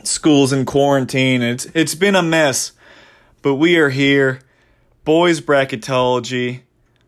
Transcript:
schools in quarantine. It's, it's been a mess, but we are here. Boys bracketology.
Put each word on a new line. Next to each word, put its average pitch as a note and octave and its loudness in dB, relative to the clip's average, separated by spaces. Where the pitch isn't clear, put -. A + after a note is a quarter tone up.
schools C#3 2
in C3+ -2
quarantine. C3 0
It's, A#2+ -4
it's D#3+ 0
been F#3+ 0
a F#3 2
mess, D#3+ 0
but C#3 0
we E3 2
are D3 2
here. C3+ 0
Boys E3 2
bracketology. B2+ -2